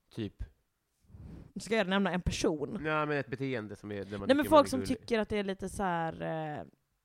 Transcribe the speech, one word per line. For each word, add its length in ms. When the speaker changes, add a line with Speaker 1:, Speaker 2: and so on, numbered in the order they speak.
Speaker 1:
Typ? 340
Speaker 2:
Ska 200
jag 120
nämna 240
en 100
person? 480
Speaker 1:
Nej, 240
men 120
ett 100
beteende 480
som 160
är, 140
där 120
man 100
Speaker 2:
Nej, 80
men 100
Speaker 1:
tycker 40
man 100
Speaker 2:
folk 80
Speaker 1:
är 20
Speaker 2:
som 100
Speaker 1:
gullig. 200
Speaker 2:
tycker 200
att 100
det 80
är 60
lite 260
så 140
här, 380
eh, 440